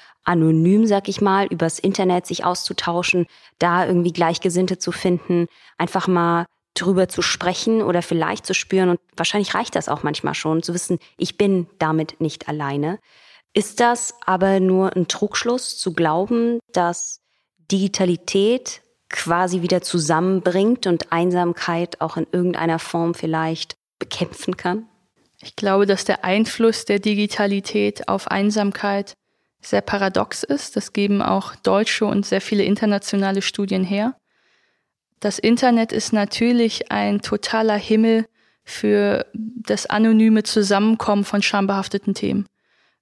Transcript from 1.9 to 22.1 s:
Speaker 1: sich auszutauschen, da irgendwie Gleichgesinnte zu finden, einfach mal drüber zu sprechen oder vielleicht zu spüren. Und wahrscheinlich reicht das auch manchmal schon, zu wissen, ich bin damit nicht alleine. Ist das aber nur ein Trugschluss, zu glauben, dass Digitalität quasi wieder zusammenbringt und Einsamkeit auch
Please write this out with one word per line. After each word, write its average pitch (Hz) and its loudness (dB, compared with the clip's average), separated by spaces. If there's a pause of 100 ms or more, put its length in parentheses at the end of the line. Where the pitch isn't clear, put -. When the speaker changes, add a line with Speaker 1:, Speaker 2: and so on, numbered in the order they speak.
Speaker 1:
sich - -6
auszutauschen, 175 -2 (320)
da 175 2
irgendwie 175 2
Gleichgesinnte 180 0
zu - -6
finden, 175 0 (300)
einfach 175 -2
mal 170 2 (280)
drüber 185 2
zu - -6
sprechen 220 0
oder 175 0
vielleicht 170 -2
zu 185 -4
spüren. 185 2
Und 175 0 (160)
wahrscheinlich 190 -2
reicht 220 -2
das 160 -2
auch 147 -4
manchmal 147 -2
schon, 160 0
zu 175 -6
wissen, 180 -2 (180)
ich - -6
bin 190 2 (120)
damit 156 -2
nicht - -6
alleine. 147 -4 (540)
Ist 208 -2
das 240 2 (120)
aber 190 2
nur 185 2
ein 180 0
Trugschluss, - -4
zu 180 -4
glauben, 220 0 (120)
dass - -2 (520)
Digitalität 196 0 (280)
quasi 175 -2
wieder 175 0
zusammenbringt 180 0
und 170 0
Einsamkeit 175 -2
auch 160 -6